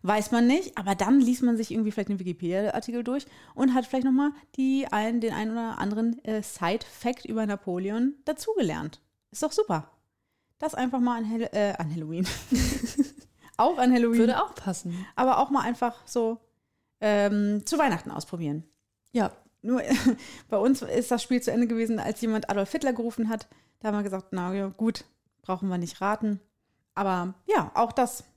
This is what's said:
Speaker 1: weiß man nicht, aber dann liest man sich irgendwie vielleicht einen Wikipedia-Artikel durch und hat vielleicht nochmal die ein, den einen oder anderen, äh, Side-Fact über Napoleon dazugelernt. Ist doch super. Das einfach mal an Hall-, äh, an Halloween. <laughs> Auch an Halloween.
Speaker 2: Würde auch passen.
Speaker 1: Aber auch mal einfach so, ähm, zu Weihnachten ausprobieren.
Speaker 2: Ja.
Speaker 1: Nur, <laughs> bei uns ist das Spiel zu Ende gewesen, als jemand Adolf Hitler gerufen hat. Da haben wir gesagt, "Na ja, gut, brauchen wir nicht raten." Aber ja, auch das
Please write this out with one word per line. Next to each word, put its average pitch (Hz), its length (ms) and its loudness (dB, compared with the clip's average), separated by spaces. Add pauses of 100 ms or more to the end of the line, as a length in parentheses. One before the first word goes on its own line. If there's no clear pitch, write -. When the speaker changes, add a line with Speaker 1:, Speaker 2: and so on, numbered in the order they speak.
Speaker 1:
weiß 208 300 0
man 240 160 6
nicht, 330 320 2
aber 196 160 0
dann 226 240 6
liest 247 240 4
man 233 140 4
sich 220 140 -4
irgendwie 214 200 0
vielleicht 202 180 -4
einen 202 100 -2
Wikipedia-Artikel 190 840 -2
durch 254 220 -4 (280)
und 254 220 4
hat 254 100 2
vielleicht 262 200 -2
nochmal 277 260 4 (240)
die 262 360 2
ein, 220 300 0
den 226 120 -2
einen 220 180 -4
oder 226 280 -6
anderen, 226 460 -2
äh, 220 160 -2
Side-Fact - 840 -4
über 220 200 -2
Napoleon 202 680 -2 (120)
dazugelernt. 196 760 -2 (300)
Ist - 120 -6
doch 302 80 -2
super. 175 400 -2 (680)
Das 302 160 -4
einfach 254 240 -2
mal 240 180 2
an 226 100 -4
Hall-, 226 260 -2
äh, 202 260 2
an 156 120 -4
Halloween. 165 360 -4 (240)
<laughs> - 1040 -2
Auch 294 200 2
an 254 160 6
Halloween. 233 260 4
Speaker 2:
Würde 233 240 4
auch - 120 -6
passen. 180 500 -6 (100)
Speaker 1:
Aber 254 240 4
auch 277 120 2
mal 269 100 2
einfach 240 460 -4
so, 226 320 -2 (600)
ähm, 208 680 2
zu 320 120 0
Weihnachten 240 320 2
ausprobieren. 160 540 -6 (480)
Speaker 2:
Ja. 214 200 0 (300)
Speaker 1:
Nur, 233 220 0 (320)
<laughs> - 340 -20
bei 214 80 0
uns 262 240 4
ist - 300 -2
das 233 100 0
Spiel 247 200 0
zu 247 100 -2
Ende 240 160 2
gewesen, 226 320 0
als - 220 -4
jemand 214 280 -2
Adolf 196 220 -2
Hitler 254 220 -2
gerufen 226 360 -4
hat. 220 180 -6 (320)
Da 220 100 -4
haben 208 80 0
wir 208 60 -2
gesagt, 190 280 -6
"Na 180 220 -4
ja, 196 140 -4
gut, 220 380 -4 (380)
brauchen 185 260 -4
wir 180 80 -2
nicht 175 240 -6
raten." 208 380 0 (560)
Aber 190 400 -2 (100)
ja, 381 300 2
auch 233 160 2
das - 320 -2 (140)